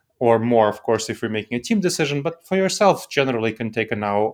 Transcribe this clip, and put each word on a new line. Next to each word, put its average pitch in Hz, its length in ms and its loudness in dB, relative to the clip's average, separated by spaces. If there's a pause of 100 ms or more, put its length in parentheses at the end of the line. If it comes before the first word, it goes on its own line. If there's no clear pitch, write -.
(200)
or 117 180 4
more, 113 300 4
of - 140 -4
course, 110 280 -2
if 107 100 -8
you're 113 100 -4
making 110 280 -6
a - 20 -4
team 208 200 -2
decision, 147 420 -2
but 160 240 -8
for 185 100 -2
yourself, 190 540 0
generally 117 420 0
can 110 200 -8
take 113 180 -4
an 107 140 -4
hour, 104 300 0